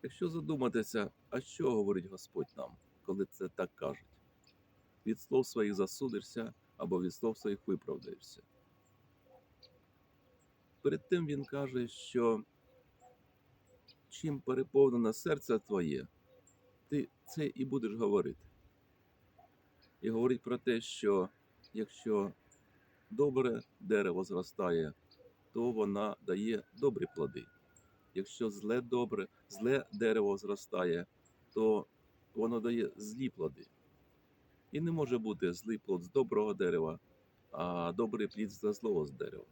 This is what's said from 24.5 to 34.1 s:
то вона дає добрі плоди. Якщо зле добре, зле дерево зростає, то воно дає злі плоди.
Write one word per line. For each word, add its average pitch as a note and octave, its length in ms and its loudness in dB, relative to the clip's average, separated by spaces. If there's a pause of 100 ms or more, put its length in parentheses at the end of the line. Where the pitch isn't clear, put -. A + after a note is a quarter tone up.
то A#2 180 0
вона G2+ 500 0
дає G2+ 420 -2 (140)
добрі B2 280 0 (100)
плоди. C#2 300 -4 (720)
Якщо G#2+ 320 -4
зле G#2 320 -2
добре, A#2+ 460 0 (220)
зле A#2+ 440 0
дерево G#2 440 4
зростає, F2+ 680 -2 (480)
то A2 320 2 (500)
воно A2+ 240 0
дає A#2 360 0
злі A2+ 340 -6
плоди. D2+ 380 -6 (1040)